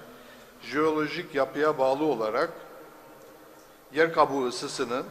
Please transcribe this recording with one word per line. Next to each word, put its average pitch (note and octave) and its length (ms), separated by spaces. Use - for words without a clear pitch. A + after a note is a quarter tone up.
jeolojik D#3 720
yapıya C#3 420
bağlı C3 260
olarak B2+ 460
yer E3 200
kabuğu C#3 340
ısısının C3+ 640